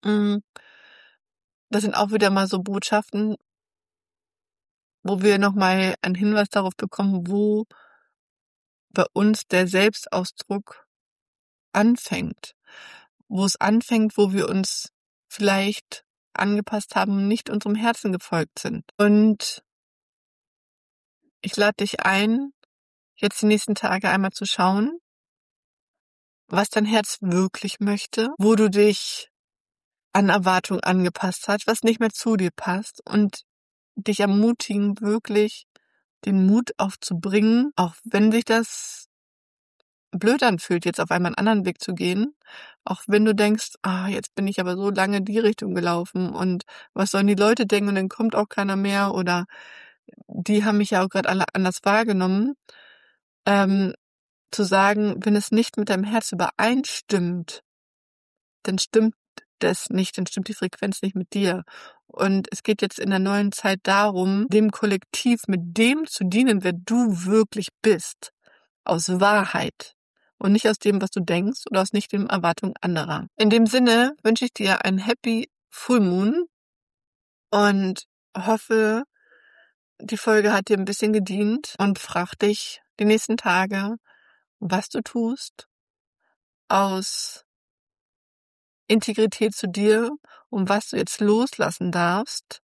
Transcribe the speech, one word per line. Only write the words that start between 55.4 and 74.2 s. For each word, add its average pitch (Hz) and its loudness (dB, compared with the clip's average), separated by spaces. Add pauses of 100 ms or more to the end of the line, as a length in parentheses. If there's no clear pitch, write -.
nicht 226 2
mit 214 -2
deinem 190 0
Herz 220 -2
übereinstimmt, 180 -2 (1000)
dann 185 -4
stimmt 220 2 (440)
das 180 -2
nicht, 185 -2
dann 185 -2
stimmt - -8
die 214 -8
Frequenz - -6
nicht 196 -4
mit 185 -8
dir. 185 0 (420)
Und 196 0
es - -12
geht 214 0
jetzt 196 -6
in - -2
der 190 2
neuen 202 0
Zeit 190 -2
darum, 196 2
dem 214 4
Kollektiv 214 -2
mit 175 -2
dem 269 2
zu - -6
dienen, 208 2
wer 180 0
du 190 0
wirklich 208 0 (140)
bist, - 0 (520)
aus 180 0
Wahrheit - 0 (440)
und 196 2
nicht 220 4
aus 214 0
dem, 202 0
was 190 -4
du 202 -4
denkst 185 -2
oder 190 0
aus 190 -4
nicht - -2
den 202 -2
Erwartungen 175 -2
anderer. 165 -4 (100)
In 214 4
dem 226 6
Sinne 247 4